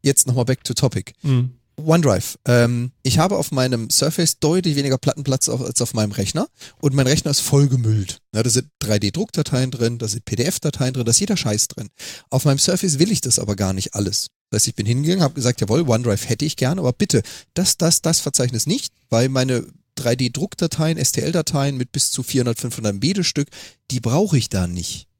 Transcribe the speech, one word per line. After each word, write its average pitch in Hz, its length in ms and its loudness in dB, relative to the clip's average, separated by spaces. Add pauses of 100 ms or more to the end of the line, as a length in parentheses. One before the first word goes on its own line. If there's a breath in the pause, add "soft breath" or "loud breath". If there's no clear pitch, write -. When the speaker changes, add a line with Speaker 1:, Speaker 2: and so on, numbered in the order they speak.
Speaker 1:
jetzt 139 240 2
nochmal 123 180 2
back 123 200 -2
to 123 100 -6
topic. - 380 -2 (100)
Speaker 2:
Mhm. 127 280 2 (280)
Speaker 1:
OneDrive. 156 680 2
Ähm, 120 460 2 (100)
ich 131 160 2
habe 185 180 2
auf 165 160 -4
meinem 127 380 -2
Surface - 480 0
deutlich 165 380 2
weniger 139 200 0
Plattenplatz 135 540 0
auf, 120 100 -2
als 131 220 -2
auf 117 100 -2
meinem 107 200 0
Rechner. 117 360 -2 (320 loud breath)
Und 139 140 2
mein 135 120 4
Rechner 151 240 0
ist - 100 0
vollgemüllt. 120 840 2 (120)
Ja, 107 80 2
da 123 60 0
sind 123 200 0 (100)
drei 107 200 0
D 98 120 0
Druckdateien 135 600 -2
drin, 120 280 -2
da 113 100 -4
sind 107 160 -6
P-D-F-Dateien 131 680 -2
drin, 127 100 -2
da 113 60 0
ist 113 100 4
jeder 202 160 0
Scheiß 104 320 -2
drin. - 200 -12 (420 loud breath)
Auf 131 160 2
meinem 139 120 6
Surface 180 400 0
will 190 140 4
ich - 80 0
das 123 180 0
aber 104 180 -2
gar 95 180 0
nicht 95 200 -6
alles. 98 340 -2 (200)
Das 107 140 0
heißt, - 60 0
ich 123 60 -8
bin 104 120 -4
hingegangen, 151 360 2
habe 160 120 2
gesagt, 123 260 0
„Jawohl, 113 260 2
OneDrive 117 440 0
hätte 120 160 -2
ich 156 100 -4
gerne, 156 240 0
aber 127 140 0
bitte 156 260 2 (320 loud breath)
das, - 240 0
das, 165 240 2
das 165 200 0
Verzeichnis 123 460 -2
nicht, 196 280 -4 (160)
weil 120 180 4
meine 131 380 0 (300)
drei 123 200 0
D 127 140 0
Druckdateien, 160 680 -2
S 147 160 0
T - 80 -2
L-Dateien 151 560 0
mit 127 160 -6
bis - 180 0
zu - 120 -4
vierhundert, 123 360 0
fünfhundert 110 360 -4
Mbede 165 280 -2
Stück, 143 260 -2 (420 loud breath)
die 127 100 -2
brauche 156 380 2
ich 113 100 0
da 92 180 0
nicht.“ 87 420 -8 (120)